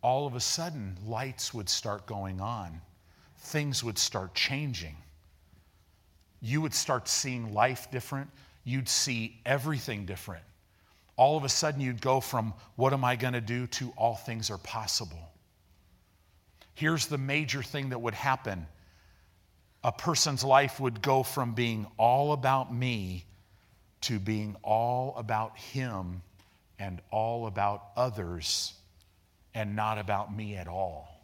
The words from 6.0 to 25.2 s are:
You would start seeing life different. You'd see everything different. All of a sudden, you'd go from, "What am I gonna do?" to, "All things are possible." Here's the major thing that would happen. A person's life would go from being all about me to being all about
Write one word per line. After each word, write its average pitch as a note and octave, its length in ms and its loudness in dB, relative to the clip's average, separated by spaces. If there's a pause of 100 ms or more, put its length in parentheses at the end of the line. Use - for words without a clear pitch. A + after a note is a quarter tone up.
You B2+ 200 0
would D#3 120 0
start - 340 0
seeing A#2+ 460 -2
life A#2+ 380 2
different. C3+ 400 -6 (320)
You'd B2+ 260 -2
see A2+ 560 0
everything B2+ 600 0
different. F2+ 380 -10 (720)
All C#3+ 220 8
of C#3+ 60 0
a C3+ 60 0
sudden, D3+ 320 2
you'd B2 200 -2
go C3 200 6
from, A2+ 320 0 (220)
"What C3 180 6
am C3+ 100 2
I B2 120 4
gonna B2 260 0
do?" A#2+ 260 -2
to, B2 300 -4
"All A2+ 180 2
things A2+ 340 -6
are G2+ 80 -6
possible." F2 760 -6 (1400)
Here's D#3 340 2
the D3 100 -2
major C#3 460 0
thing C3+ 260 -4
that B2 100 -4
would A#2 160 0
happen. G#2 520 -2 (1160)
A B2 80 2
person's D3 520 2
life C3+ 360 6
would A#2+ 220 0
go C3+ 220 4
from B2 300 -2
being A2+ 320 0 (120)
all C3+ 360 6
about C3 400 2
me G#2+ 520 -2 (760)
to A2+ 180 -2
being G#2 440 -2
all A#2+ 540 2
about A2 400 -2